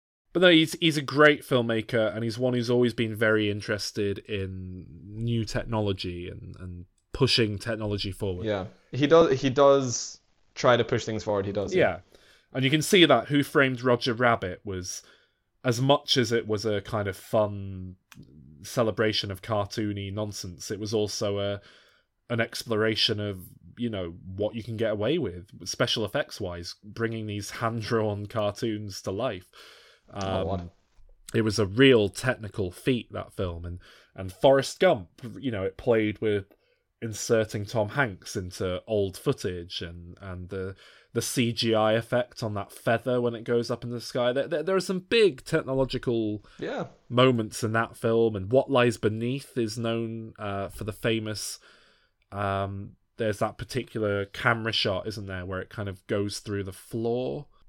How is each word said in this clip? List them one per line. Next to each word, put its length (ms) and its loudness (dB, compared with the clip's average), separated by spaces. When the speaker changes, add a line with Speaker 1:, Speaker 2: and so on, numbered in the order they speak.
Speaker 1:
But 80 2
no, 80 10
he's, 300 6
he's 180 4
a 60 -2
great 400 0
filmmaker, 720 0
and 80 -6
he's 160 -6
one 140 0
who's 160 -2
always 240 4
been 220 -2
very 360 2
interested 680 -4
in 680 -8
new 380 -2
technology 840 -4
and, 300 -14
and 260 -12
pushing 460 2
technology 520 -4
forward. 360 -4
Speaker 2:
Yeah, 180 0
he 160 0
does, 340 8
he 80 2
does 720 4
try 220 6
to 80 4
push 200 0
things 180 -4
forward, 220 0
he 60 -4
does, 220 -4
yeah. 80 4
Speaker 1:
Yeah. 180 2
And 120 -2
you 40 4
can 120 2
see 240 6
that 240 6
Who 140 2
Framed 380 2
Roger 320 2
Rabbit 500 0
was, 380 -8
as 180 2
much 360 4
as 140 2
it 160 0
was 180 -2
a 160 0
kind 260 -4
of 100 -4
fun 800 -2
celebration 680 0
of 100 -10
cartoony 720 -4
nonsense, 580 -8
it 80 -6
was 140 -6
also 460 0
a, 220 -4
an 120 -2
exploration 800 0
of, 200 -6
you 120 -4
know, 240 -6
what 200 -2
you 80 -6
can 140 -8
get 140 0
away 260 0
with, 300 -6
special 380 0
effects 340 -4
wise, 440 -8
bringing 440 -6
these 240 -8
hand-drawn 720 -2
cartoons 760 -4
to 100 -6
life. 360 -6
Speaker 2:
Oh, 60 -8
Speaker 1:
Um, 60 -2
Speaker 2:
what? 280 -6
Speaker 1:
it 100 4
was 140 0
a 80 2
real 440 6
technical 600 -4
feat, 420 -2
that 180 -8
film, 320 -6
and, 160 -10
and 200 -10
Forrest 480 4
Gump, 260 4
you 120 -4
know, 120 -2
it 140 -4
played 420 2
with 280 0
inserting 640 0
Tom 240 -2
Hanks 460 -4
into 500 -6
old 320 0
footage 640 -4
and, 400 -14
and 280 -12
the, 260 -8
the 80 0
C 300 0
G 220 0
I 200 4
effect 500 -2
on 100 -4
that 180 -8
feather 480 0
when 140 0
it 100 -10
goes 280 0
up 120 -6
in 60 -8
the 120 -6
sky. 320 0
There, 140 0
there, 160 -2
there 120 0
are 60 2
some 180 -2
big 440 4
technological 1000 0
Speaker 2:
Yeah. 280 -4
Speaker 1:
moments 540 4
in 80 0
that 260 0
film, 380 2
and 160 -6
What 180 4
Lies 280 4
Beneath 600 -2
is 220 -2
known, 580 -4
uh, 300 -4
for 160 -12
the 100 -6
famous, 640 -4
um, 600 -4
there's 220 -2
that 180 -2
particular 680 -2
camera 480 0
shot, 340 -2
isn't 180 -8
there, 200 -8
where 160 -6
it 80 -12
kind 200 -8
of 180 -12
goes 320 -2
through 260 -4
the 80 -10
floor. 720 -4